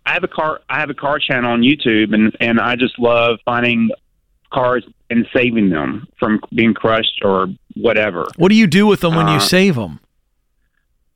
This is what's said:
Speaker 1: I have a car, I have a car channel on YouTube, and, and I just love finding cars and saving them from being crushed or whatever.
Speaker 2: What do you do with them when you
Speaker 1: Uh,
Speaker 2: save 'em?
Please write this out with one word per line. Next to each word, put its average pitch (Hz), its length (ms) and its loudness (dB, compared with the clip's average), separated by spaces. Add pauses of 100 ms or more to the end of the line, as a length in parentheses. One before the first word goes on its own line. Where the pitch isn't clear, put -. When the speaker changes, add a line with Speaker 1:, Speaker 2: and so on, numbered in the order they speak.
Speaker 1:
I 139 80 -2
have 175 120 -4
a 175 40 -2
car, 156 400 -4
I 131 120 -4
have 147 100 -6
a 139 40 -8
car 147 240 -4
channel 123 320 -2
on 117 120 0
YouTube, 113 500 2
and, 107 280 2
and 117 200 0
I 120 160 -2
just 123 220 -4
love 117 480 2
finding 120 420 0 (640)
cars 123 320 0 (240)
and 117 260 -2
saving 113 360 2
them 71 360 -4 (120)
from 110 220 -2 (140)
being 113 200 2
crushed 110 480 -2
or 95 240 0 (280)
whatever. 107 520 -2 (100)
Speaker 2:
What 175 140 4
do 214 40 4
you 220 120 6
do 196 200 4
with 202 140 2
them 165 140 0
when 160 140 2
you 156 80 2
Speaker 1:
Uh, - 40 0
Speaker 2:
save 185 380 2
'em? 85 200 -8 (1160)